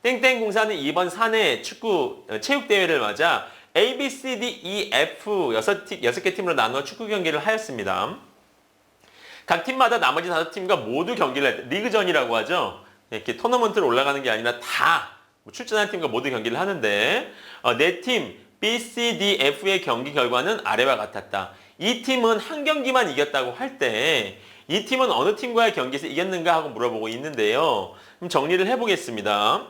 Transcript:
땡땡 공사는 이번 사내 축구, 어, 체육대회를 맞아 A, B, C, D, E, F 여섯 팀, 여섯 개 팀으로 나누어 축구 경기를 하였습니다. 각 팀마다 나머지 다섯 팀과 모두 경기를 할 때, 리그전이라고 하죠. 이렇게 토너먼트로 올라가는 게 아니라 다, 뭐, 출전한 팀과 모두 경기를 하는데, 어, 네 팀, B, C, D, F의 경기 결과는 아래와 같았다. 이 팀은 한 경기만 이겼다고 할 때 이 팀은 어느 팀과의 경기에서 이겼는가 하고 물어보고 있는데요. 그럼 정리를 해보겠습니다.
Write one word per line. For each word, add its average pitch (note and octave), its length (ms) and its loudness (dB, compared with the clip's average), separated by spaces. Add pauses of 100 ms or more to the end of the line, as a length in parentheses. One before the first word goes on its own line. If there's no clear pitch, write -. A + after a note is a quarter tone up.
땡땡 B3 380 2
공사는 G#3+ 360 0
이번 E3 360 0
사내 A3 500 2
축구, - 640 -2
어, G#3+ 120 -6
체육대회를 G3+ 600 2
맞아 A2+ 460 2 (320)
A, B3 220 2
B, C#4 100 -2
C, B3+ 300 -6
D, A#3+ 80 -2
E, G3 440 -6
F D#3 640 0
여섯 D3+ 320 0
팀, - 180 -8
여섯 B2+ 200 0
개 F#3 100 0
팀으로 F3+ 220 -2
나누어 B2 280 2
축구 - 220 -12
경기를 F3 320 -2
하였습니다. A#2+ 800 -2 (1300)
각 E3+ 180 2
팀마다 B3+ 360 2
나머지 D#3+ 280 2
다섯 E3 220 0
팀과 F#3 280 0
모두 C#3 360 -2
경기를 C#3 340 2
할 A#2 100 2
때, C3 180 -6
리그전이라고 F3+ 640 2
하죠. A2+ 460 -2 (280)
이렇게 A2+ 260 -6
토너먼트로 A3+ 480 2
올라가는 C3+ 380 2
게 A#2+ 80 2
아니라 A#2 280 -2
다, - 520 0 (320)
뭐, - 100 -20
출전한 G#3+ 380 -2
팀과 E3+ 160 -2
모두 C3+ 240 -2
경기를 A2+ 280 -2
하는데, D#3 720 0 (300)
어, A#2+ 160 2
네 E3+ 240 2
팀, F#3+ 340 -2 (240)
B, A3+ 200 0
C, A#3 400 -4
D, G3+ 200 2
F의 F#3 440 2
경기 C3 300 -2
결과는 C3+ 500 2
아래와 A#2 340 2
같았다. G2+ 560 -6 (240)
이 A#3 240 -2
팀은 A3+ 380 2
한 D4+ 240 -8
경기만 B3+ 480 2
이겼다고 C3 400 0
할 C4 260 -8
때 A#2+ 600 0 (280)
이 G#3 180 -2
팀은 B3+ 260 2
어느 D3+ 240 2
팀과의 A#3 380 0
경기에서 C#3 340 -4
이겼는가 E3+ 460 0
하고 D#3 160 0
물어보고 A2 400 -2
있는데요. A#2+ 840 0 (240)
그럼 F3+ 120 -10
정리를 E3+ 360 2
해보겠습니다. C#3 1040 0